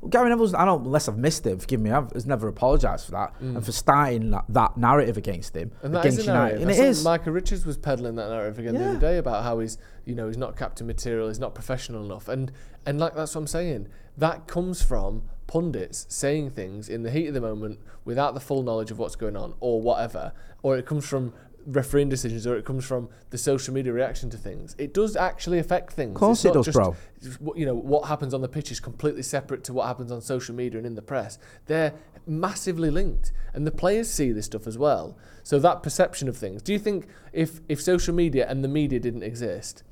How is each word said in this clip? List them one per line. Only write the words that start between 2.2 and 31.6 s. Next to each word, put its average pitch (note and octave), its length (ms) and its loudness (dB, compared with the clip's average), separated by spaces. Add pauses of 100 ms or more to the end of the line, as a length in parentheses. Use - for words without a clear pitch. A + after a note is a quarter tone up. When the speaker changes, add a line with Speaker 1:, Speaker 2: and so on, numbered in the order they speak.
Speaker 1:
never A2+ 220 0
apologised A#2+ 580 4
for - 60 -10
that G2 280 -4
Speaker 2:
Mm. B2+ 160 -4
Speaker 1:
and A2 80 -4
for G#2+ 60 -4
starting B2 640 4
that, G2 160 2
that A2 280 4
narrative A#2+ 400 6
against F#2 400 -4
him, F2 140 -6 (140)
Speaker 2:
And D3 100 -4
that F3 60 2
Speaker 1:
against C3+ 180 4
Speaker 2:
is A2 80 0
a C#3 60 2
narrative. A#2 280 2
Speaker 1:
United. - 20 -2
And F3+ 80 2
Speaker 2:
I G3 40 6 (140)
Speaker 1:
it A#3+ 60 6
Speaker 2:
saw D3+ 60 0
Speaker 1:
is. D#3 40 -2
Speaker 2:
Micah E3 260 2
Richards F3+ 340 2
was D3 140 -2
peddling A#2+ 380 -2
that G#2+ 120 -6
narrative A2 300 -4
again - 160 -2
the C4+ 60 0
Speaker 1:
Yeah. F#4+ 100 0
Speaker 2:
other F4+ 80 -2
day F3 200 6
about A#2 260 0
how A#2 160 0
he's, A2+ 180 -6 (260)
you B2 120 -6
know, A2+ 100 -4
he's A2+ 100 -4
not B2 200 -6
captain A#2 320 -6
material, A2+ 400 -2
he's A2 100 -4
not B2 160 -6
professional A2+ 500 -6
enough. G2+ 220 -10
And, C3 240 -4 (340)
and, C#3+ 140 -2
like, E3 160 0
that's D#3 220 -6
what D#3 60 -4
I'm D3+ 40 -6
saying. D3+ 400 -4 (320)
That D#3+ 300 0
comes F3+ 340 -2
from G#2+ 400 4 (240)
pundits D#3 600 -2
saying C#3+ 420 -2
things G#2 380 -10
in A#2 160 -6
the A2+ 80 -2
heat D#3 160 0
of D3 60 -4
the C3 60 0
moment G#2+ 380 -4 (260)
without B2+ 300 0
the C3+ 60 -6
full C3+ 240 -2
knowledge A2+ 260 -2
of G#2+ 80 -10
what's A2 160 -4
going G#2 220 -4
on A2 240 -6
or A#2 200 2
whatever. A2+ 520 0 (320)
Or C3+ 120 4
it C3 100 -4
comes D3 200 -2
from C3 280 -2 (340)
refereeing C#3+ 400 2
decisions, A#2 380 -2
or B2 100 0
it G#2+ 80 -4
comes C3 200 -4
from B2 240 -4 (220)
the B2+ 80 -8
social C3+ 360 0
media C3 180 0
reaction A#2+ 380 0
to A2+ 60 -10
things. G2+ 420 -10
It C#3+ 160 -6
does G#3 220 2
actually F3 420 0
affect F3+ 360 0
things. A#2+ 180 -4
Speaker 1:
Of - 80 -2
course A3 180 6
Speaker 2:
It's - 60 -2
Speaker 1:
it - 60 10
Speaker 2:
not E3+ 40 4
Speaker 1:
does, C3 120 6
Speaker 2:
just D3 100 2
Speaker 1:
bro. F#2+ 180 6 (460)
Speaker 2:
what, D3+ 180 -8
you D3+ 80 0
know, B2+ 80 0
what C#3 320 0
happens C#3+ 260 -2
on C3+ 80 -2
the C3 80 -4
pitch C#3+ 220 -6
is A#2 80 -8
completely C3 440 -4
separate C3+ 420 -4
to - 80 -10
what B2+ 160 0
happens B2 240 -6
on A#2+ 80 -8
social B2 340 -4
media A#2+ 240 -4
and A2+ 80 -6
in A#2+ 80 -6
the G#2+ 80 -10
press. A2 380 -6 (260)